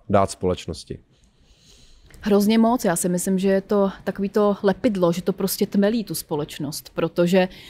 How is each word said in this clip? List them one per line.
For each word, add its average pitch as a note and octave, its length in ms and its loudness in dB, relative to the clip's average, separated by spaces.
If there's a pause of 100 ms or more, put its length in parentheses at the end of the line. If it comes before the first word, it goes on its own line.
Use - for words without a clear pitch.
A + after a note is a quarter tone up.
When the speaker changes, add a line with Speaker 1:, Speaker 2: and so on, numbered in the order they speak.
Speaker 1:
dát G2 220 2
společnosti? - 680 -6 (1200)
Speaker 2:
Hrozně G#3 380 2
moc. A3+ 260 2
Já F3 120 0
si F3+ 120 -2
myslím, F3+ 300 -2
že G3 100 0
je G3 120 2
to G3 300 0 (140)
takový G3 240 -6
to G#3 340 0
lepidlo, F#3+ 500 2
že F3+ 100 -4
to G3 100 -2
prostě G3 340 -2
tmelí G3+ 380 0
tu E3 100 -10
společnost, D3+ 800 -8
protože F3 540 2 (220)